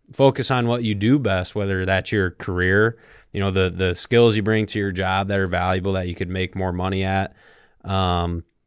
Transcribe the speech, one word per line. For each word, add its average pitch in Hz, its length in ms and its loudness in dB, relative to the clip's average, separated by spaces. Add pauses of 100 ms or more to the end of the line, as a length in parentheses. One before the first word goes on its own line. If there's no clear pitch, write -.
(120)
focus 135 380 2
on 123 160 0
what 120 160 0
you 110 120 0
do 110 240 4
best, 95 360 -2
whether 98 320 -2
that's 92 260 0
your 95 200 2
career, 98 640 2 (340)
you 101 80 -6
know, 98 100 0
the, 92 200 2
the 90 240 -2
skills 117 420 4
you 107 60 0
bring 110 240 0
to - 120 -6
your 101 140 -2
job 95 360 -2
that 98 100 0
are 95 80 0
valuable, 92 480 -2
that 90 140 -4
you 87 60 -6
could 90 140 -6
make 92 260 -4
more 95 200 -2
money 95 300 -2
at. 95 300 -2 (500)
Um, 87 600 -2 (220)